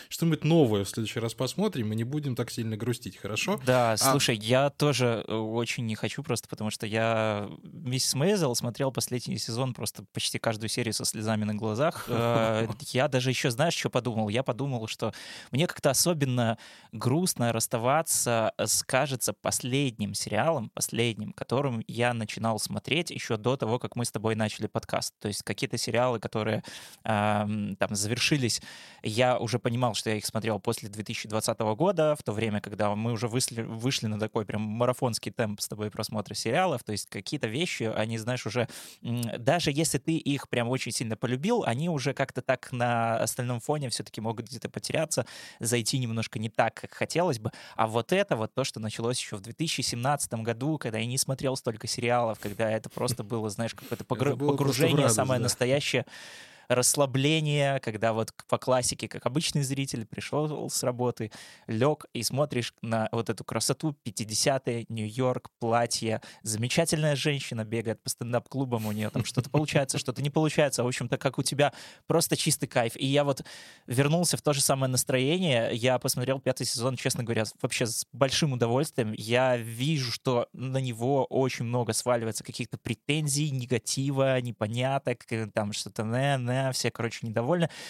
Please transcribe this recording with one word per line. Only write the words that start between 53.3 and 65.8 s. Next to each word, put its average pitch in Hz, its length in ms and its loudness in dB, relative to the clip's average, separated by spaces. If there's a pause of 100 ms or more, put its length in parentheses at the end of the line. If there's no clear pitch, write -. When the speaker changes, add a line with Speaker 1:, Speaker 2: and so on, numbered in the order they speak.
Speaker 2:
знаешь, 113 240 -4
какое-то - 300 -8
погру-, 131 260 0
Speaker 1:
Это 127 60 0
было 143 120 0
просто 143 80 4
в - 20 -2
Speaker 2:
погружение 139 440 4
Speaker 1:
радость, 117 140 6
Speaker 2:
самое 127 220 2
Speaker 1:
да. - 60 0
Speaker 2:
настоящее, 127 600 2 (640)
расслабление, 139 1120 4
когда 110 320 0
вот 110 200 0
к-, - 140 -20
по 117 120 0
классике, 127 500 0
как - 180 -6
обычный 143 360 0
зритель, 135 440 -4
пришёл 143 640 -4
с - 120 -2
работы, 123 480 0 (360)
лёг 127 480 2
и 113 80 -4
смотришь 127 600 0
на 113 300 0
вот 117 180 0
эту - 140 -4
красоту, 143 480 -2 (100)
пятидесятые, 117 840 -2
Нью-Йорк, 113 720 -2
платье, 113 600 2 (220)